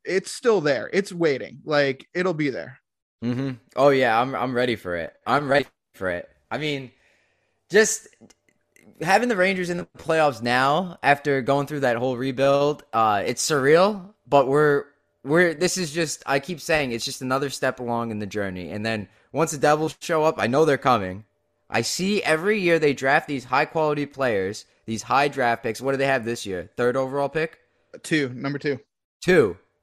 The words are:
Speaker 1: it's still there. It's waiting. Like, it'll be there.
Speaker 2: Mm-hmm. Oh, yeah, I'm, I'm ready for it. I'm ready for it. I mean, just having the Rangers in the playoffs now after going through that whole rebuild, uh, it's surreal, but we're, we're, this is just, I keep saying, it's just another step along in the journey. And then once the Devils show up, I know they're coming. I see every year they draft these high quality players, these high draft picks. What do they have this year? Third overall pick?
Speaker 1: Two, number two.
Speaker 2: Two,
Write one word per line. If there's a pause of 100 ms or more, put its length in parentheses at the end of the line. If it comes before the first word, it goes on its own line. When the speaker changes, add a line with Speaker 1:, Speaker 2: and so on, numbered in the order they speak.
Speaker 1:
it's
still
there.
It's
waiting.
Like,
it'll
be
there. (420)
Speaker 2:
Mm-hmm. (220)
Oh,
yeah,
I'm,
I'm
ready
for
it. (140)
I'm
ready (300)
for
it. (200)
I
mean, (800)
just (960)
having
the
Rangers
in
the (100)
playoffs
now
after
going
through
that
whole
rebuild, (100)
uh,
it's
surreal, (140)
but
we're, (380)
we're,
this
is
just,
I
keep
saying,
it's
just
another
step
along
in
the
journey.
And
then (220)
once
the
Devils
show
up,
I
know
they're
coming. (440)
I
see
every
year
they
draft
these
high
quality
players, (200)
these
high
draft
picks.
What
do
they
have
this
year?
Third
overall
pick? (460)
Speaker 1:
Two,
number
two. (420)
Speaker 2:
Two, (240)